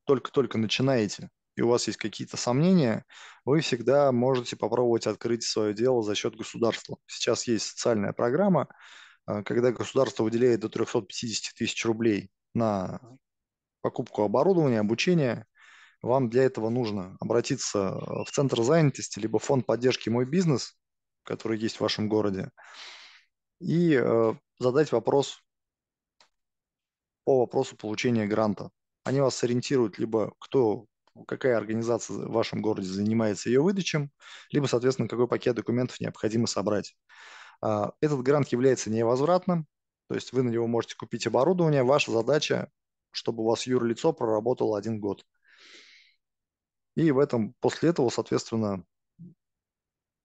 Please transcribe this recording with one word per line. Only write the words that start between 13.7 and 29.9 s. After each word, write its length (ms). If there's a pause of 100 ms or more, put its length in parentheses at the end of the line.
покупку 420
оборудования, 560
обучения. 680 (560)
Вам 280
для 140
этого 260
нужно 520
обратиться, 580
э, 460
в 60
Центр 320
занятости 560
либо 200
в 60
Фонд 200
поддержки 440
«Мой 160
бизнес», 500 (480)
который 360
есть 180
в 40
вашем 280
городе, 420 (1080)
и, 400
э, 340 (240)
задать 320
вопрос 500 (1800)
по 140
вопросу 360
получения 520
гранта. 440 (320)
Они 180
вас 140
сориентируют, 640